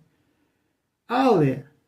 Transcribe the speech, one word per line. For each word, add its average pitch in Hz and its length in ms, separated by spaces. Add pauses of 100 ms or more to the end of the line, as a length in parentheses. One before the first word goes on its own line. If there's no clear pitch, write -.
(1080)
Але 226 560 (240)